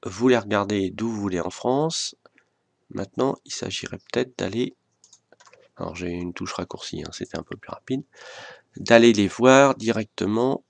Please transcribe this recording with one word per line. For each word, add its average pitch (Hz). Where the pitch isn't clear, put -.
vous 117
les 123
regardez 101
d'où 110
vous 110
voulez 92
en 85
France. 143
Maintenant, -
il -
s'agirait -
peut-être 127
d'aller, 110
alors 87
j'ai 87
une 87
touche -
raccourcie, -
hein, 80
c'était -
un 80
peu -
plus -
rapide, 135
d'aller 117
les 101
voir 131
directement 110